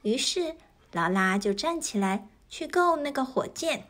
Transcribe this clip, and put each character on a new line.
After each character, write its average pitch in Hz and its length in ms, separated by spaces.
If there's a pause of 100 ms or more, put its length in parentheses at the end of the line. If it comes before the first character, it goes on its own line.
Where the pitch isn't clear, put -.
于 220 140
是， 330 400 (360)
劳 170 160
拉 190 280
就 202 160
站 320 280
起 - 180
来， 196 300 (200)
去 - 180
够 349 300
那 285 140
个 277 140
火 - 220
箭。 294 440